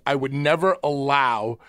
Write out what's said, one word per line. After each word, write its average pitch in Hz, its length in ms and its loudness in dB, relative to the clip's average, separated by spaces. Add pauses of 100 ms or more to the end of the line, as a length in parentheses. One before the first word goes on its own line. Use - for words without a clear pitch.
I 139 80 2
would 135 200 -2
never 160 480 2
allow 139 760 0 (100)